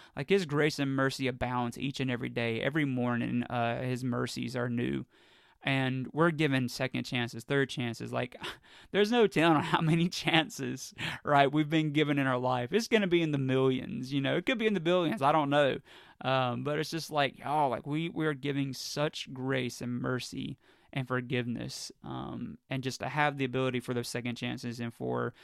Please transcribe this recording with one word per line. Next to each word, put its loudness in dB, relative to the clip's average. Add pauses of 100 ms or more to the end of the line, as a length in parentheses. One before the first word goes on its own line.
(160)
Like, -8
his 4
grace 0
and 0
mercy 0
abounds -2
each -4
and 0
every -4
day. -2
Every 0
morning, 0
uh, -2
his -2
mercies -4
are -2
new. -2 (640)
And 0
we're 4
given 2
second -4
chances, -4
third 0
chances. -6
Like, -4 (280)
<laughs> -20
there's 4
no 6
telling 4
how 2
many 4
<laughs> 0
chances, -2 (300)
right, 6
we've 2
been 2
given 2
in 2
our 2
life. 0
It's 0
gonna 4
be 4
in 2
the 2
millions, 2
you 2
know. 0
It 0
could 2
be 2
in 4
the 0
billions. 2
I 6
don't 4
know. 4 (420)
Um, 0
but -2
it's -4
just -6
like, 0
y'all, 2
like, -4
we, -2
we're -2
giving -2
such -6
grace -4
and -4
mercy -4 (380)
and -4
forgiveness, -4 (140)
um, -10 (140)
and -4
just -6
to -4
have 0
the 0
ability 0
for -6
those -2
second -6
chances -6
and -6
for -4